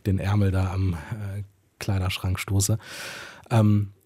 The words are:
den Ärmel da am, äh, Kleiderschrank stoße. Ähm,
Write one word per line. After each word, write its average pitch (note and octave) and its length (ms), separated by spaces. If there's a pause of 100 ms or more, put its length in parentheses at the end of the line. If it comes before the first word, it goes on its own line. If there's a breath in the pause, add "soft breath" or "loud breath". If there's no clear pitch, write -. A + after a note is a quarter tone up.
den F#2+ 140
Ärmel G2 320
da F#2 200
am, F#2+ 220
äh, G2+ 520 (340)
Kleiderschrank F#2 600
stoße. G2+ 400 (720 loud breath)
Ähm, G#2 400 (180)